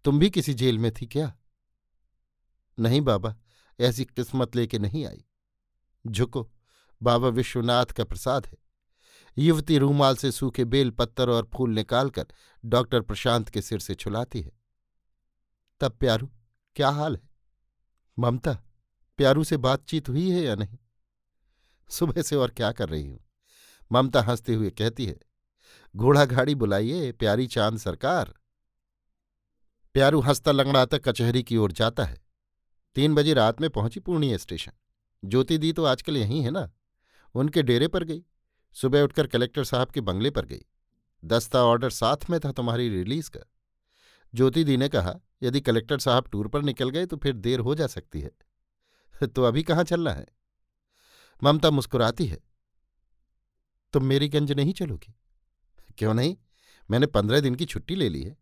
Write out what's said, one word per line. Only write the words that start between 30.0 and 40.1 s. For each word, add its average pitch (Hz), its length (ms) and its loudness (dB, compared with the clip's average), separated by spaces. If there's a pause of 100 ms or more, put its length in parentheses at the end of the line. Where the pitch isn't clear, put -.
हंसता 131 300 2
लंगड़ाता 139 460 4
कचहरी 120 460 0
की 117 140 -2
ओर 104 140 2
जाता 113 340 0
है। 65 200 -12 (720)
तीन 147 200 2
बजे 151 180 4
रात 113 280 4
में 156 80 0
पहुंची 113 300 -4
पूर्णिया 139 380 -2
स्टेशन। - 340 -10 (540)
ज्योति 127 320 0
दी 160 160 0
तो 160 100 -2
आजकल 143 340 0
यहीं 120 260 -2
है 120 80 -2
ना, 156 200 -6 (600)
उनके 147 300 0
डेरे 123 240 2
पर 175 160 -2
गई। 165 220 -10 (480)
सुबह 135 280 2
उठकर 143 260 0
कलेक्टर 123 360 -2
साहब 127 260 -2
के 143 120 -6
बंगले 101 300 -2